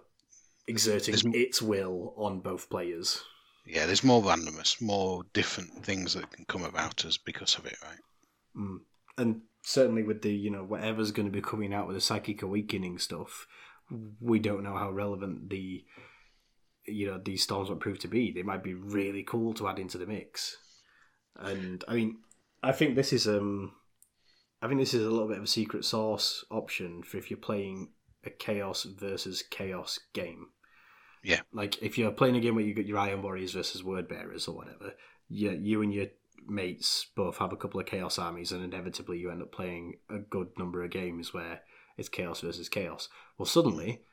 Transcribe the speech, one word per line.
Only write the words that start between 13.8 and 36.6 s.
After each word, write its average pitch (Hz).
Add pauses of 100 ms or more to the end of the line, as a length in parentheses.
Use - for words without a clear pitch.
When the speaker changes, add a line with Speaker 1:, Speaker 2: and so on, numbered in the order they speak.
Speaker 1:
we 117
don't 101
know 101
how 98
relevant 98
the, 95 (1000)
you 101
know, 95
these 95
storms 98
might 85
prove 98
to 87
be. 110
They 90
might 92
be 92
really 98
cool 113
to 107
add 95
into 92
the 90
mix. - (760)
And, 92
I 117
mean, 113 (440)
I 131
think 139
this 135
is, 113
um, 101 (880)
I 117
think 135
this 131
is 117
a 110
little 113
bit 101
of 104
a 107
secret -
sauce 110
option 87
for -
if -
you're 104
playing 98 (340)
a 101
Chaos 101
versus 98
Chaos 95 (140)
game. 87 (760)
Speaker 2:
Yeah. - (100)
Speaker 1:
Like, 104
if 107
you're 110
playing 127
a 117
game 117
where 110
you've 104
got 104
your 104
Iron 98
Warriors 92
versus 92
Word 92
Bearers 90
or 82
whatever, - (380)
you, 104
you 107
and 104
your 98 (380)
mates 92 (100)